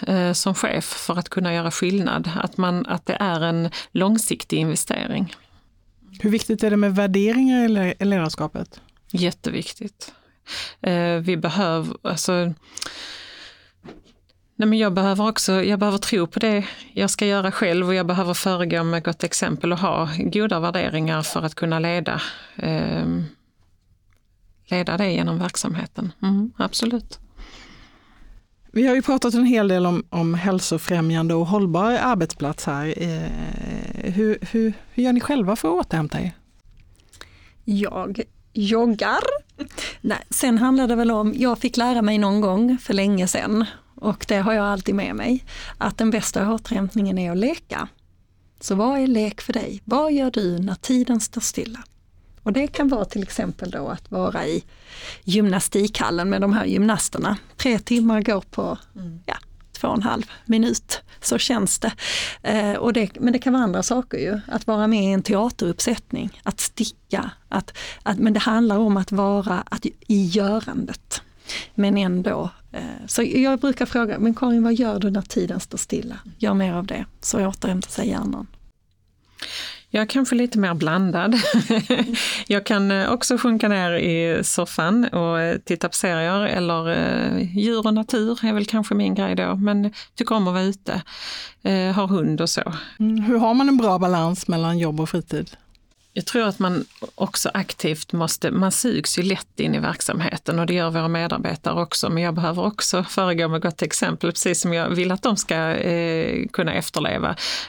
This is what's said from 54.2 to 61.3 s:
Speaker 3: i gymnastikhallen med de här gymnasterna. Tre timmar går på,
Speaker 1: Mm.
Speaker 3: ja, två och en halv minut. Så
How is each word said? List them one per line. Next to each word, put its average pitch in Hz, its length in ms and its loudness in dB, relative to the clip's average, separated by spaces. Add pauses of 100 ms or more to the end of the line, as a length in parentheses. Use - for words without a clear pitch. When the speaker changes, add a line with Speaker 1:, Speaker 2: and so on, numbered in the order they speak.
Speaker 3:
i 160 180 -2 (600)
gymnastikhallen 196 1080 2
med 196 100 2
de 202 120 4
här 208 120 2
gymnasterna. 190 720 0 (200)
Tre 233 220 2
timmar 226 440 2
går 202 180 2
på, - 380 -6 (180)
Speaker 1:
Mm. 170 300 -12
Speaker 3:
ja, - 80 -8 (380)
två - 160 -6
och 269 80 0
en 214 60 0
halv 233 200 -2 (220)
minut. 226 580 0 (180)
Så - 180 0